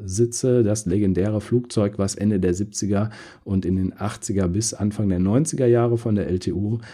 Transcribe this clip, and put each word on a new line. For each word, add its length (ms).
sitze, 600
das 240
legendäre 540
Flugzeug, 580
was 160
Ende 240
der 160
siebziger 560
und 220
in 100
den 200
achtziger 520
bis 260
Anfang 360
der 100
neunziger 480
Jahre 320
von 160
der 120
L 120
T 140
U 260